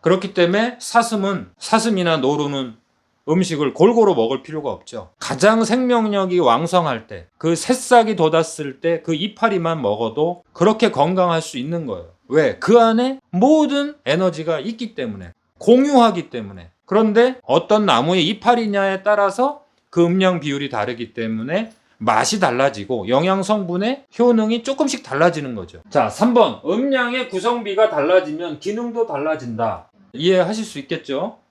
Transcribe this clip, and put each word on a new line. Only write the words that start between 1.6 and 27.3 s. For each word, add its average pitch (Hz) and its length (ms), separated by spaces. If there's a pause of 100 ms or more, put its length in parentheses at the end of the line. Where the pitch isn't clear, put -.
노루는 139 580 (520)
음식을 156 460
골고루 214 400
먹을 120 280
필요가 151 280
없죠. 98 480
가장 214 460
생명력이 214 760
왕성할 147 680
때, 87 200 (100)
그 165 180
새싹이 226 640
돋았을 156 640
때 165 220
그 165 120
이파리만 170 680
먹어도 113 680
그렇게 214 380
건강할 170 520
수 - 160
있는 156 280
거예요. 90 200 (220)
왜? 139 300
그 233 220
안에 240 400 (100)
모든 285 680 (100)
에너지가 160 540
있기 226 340
때문에, 101 380 (260)
공유하기 240 720
때문에. 98 400 (160)
그런데 220 560
어떤 208 420
나무의 156 440
이파리냐에 202 760
따라서 208 600 (280)
그 170 140
음양 185 360
비율이 139 300
다르기 117 420
때문에 120 600 (280)
맛이 113 380
달라지고 120 680
영양 185 340
성분의 202 640 (140)
효능이 233 440
조금씩 269 400
달라지는 147 540
거죠. 87 240 (100)
자, 123 180
삼 233 240
번. 202 320
음양의 247 640
구성비가 214 640